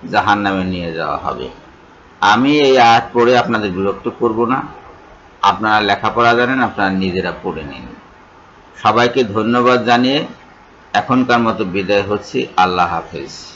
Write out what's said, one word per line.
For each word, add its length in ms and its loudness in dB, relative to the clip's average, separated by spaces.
জাহান্নামে 520 0
নিয়ে 300 -6
যাওয়া 240 -6
হবে। 320 -8
আমি 400 4
এই 200 4
আয়াত 340 4
পড়ে 240 4
আপনাদের 340 -2
বিরক্ত 380 -4
করব 260 0
না, 160 -2
আপনারা 380 2
লেখাপড়া 540 2
জানেন, 280 0
আপনারা 280 -2
নিজেরা 440 -2
পড়ে 200 -8
নিন। 220 -16
সবাইকে 400 2
ধন্যবাদ 600 0
জানিয়ে 400 2
এখনকার 460 2
মতো 240 0
বিদায় 400 0
হচ্ছি। 440 -4
আল্লাহ 300 2
হাফেজ। 440 -8